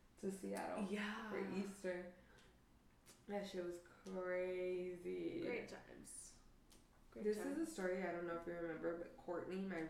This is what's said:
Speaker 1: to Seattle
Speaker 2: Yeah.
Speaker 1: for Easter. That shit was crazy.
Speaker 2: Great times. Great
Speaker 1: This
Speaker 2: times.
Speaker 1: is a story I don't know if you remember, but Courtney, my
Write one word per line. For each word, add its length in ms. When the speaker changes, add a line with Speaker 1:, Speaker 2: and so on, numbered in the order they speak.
Speaker 1:
to 100
Seattle 580
Speaker 2:
Yeah. 400
Speaker 1:
for 100
Easter. 480
That 200
shit 140
was 160
crazy. 1400
Speaker 2:
Great 240
times. 640
Great 140
Speaker 1:
This 120
Speaker 2:
times. 200
Speaker 1:
is 100
a 40
story 360
I 40
don't 160
know 120
if 80
you 140
remember, 360
but 280
Courtney, 420
my 220